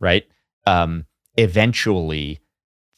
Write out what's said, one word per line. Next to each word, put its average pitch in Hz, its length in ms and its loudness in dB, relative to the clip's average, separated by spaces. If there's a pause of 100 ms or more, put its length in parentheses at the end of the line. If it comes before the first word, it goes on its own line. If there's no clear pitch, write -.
right? 95 240 0 (420)
Um, 85 380 0 (320)
eventually 90 1040 0 (580)